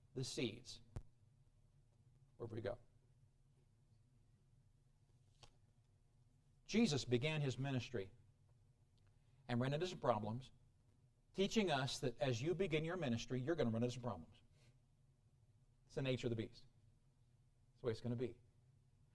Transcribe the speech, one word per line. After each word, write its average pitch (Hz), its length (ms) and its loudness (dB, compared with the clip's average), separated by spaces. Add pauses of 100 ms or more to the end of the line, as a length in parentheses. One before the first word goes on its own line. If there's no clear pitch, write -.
(160)
the 131 80 -4
seeds - 560 -6 (1600)
wherever 113 160 -8
we 110 80 -6
go. 104 160 -4 (4000)
Jesus 175 360 4
began 143 380 2
his 135 160 0
ministry 123 520 -2 (1400)
and 120 100 2
ran 131 140 2
into 165 140 0
some 180 100 -6
problems, 110 540 0 (840)
teaching 196 360 4
us 135 280 2
that 127 220 -2
as 131 180 2
you 160 140 0
begin 160 320 2
your 175 120 -2
ministry, 127 460 0
you're 165 120 2
gonna 127 160 4
run 113 100 2
into 123 140 0
some 123 80 -8
problems. 95 260 -6 (1600)
It's - 80 -20
the 139 80 -2
nature 131 240 0
of 117 40 2
the 117 40 0
beast. - 280 -6 (1080)
That's - 100 -20
the 127 60 -4
way 117 40 2
it's 110 100 -6
gonna 120 140 -2
be. 117 200 -4 (800)